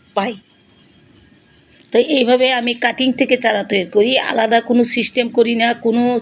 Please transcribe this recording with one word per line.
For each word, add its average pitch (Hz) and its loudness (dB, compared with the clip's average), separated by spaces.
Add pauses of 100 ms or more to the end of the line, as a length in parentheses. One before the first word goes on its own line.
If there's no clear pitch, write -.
(140)
পাই। 214 -4 (1600)
তো 220 2
এইভাবে 254 2
আমি 240 -2
কাটিং 247 -2
থেকে 254 0
চারা 220 -2
তৈরি 202 -2
করি, 214 2
আলাদা 226 0
কোনো 240 2
সিস্টেম 240 -4
করি 233 0
না, 233 0
কোনো 233 -2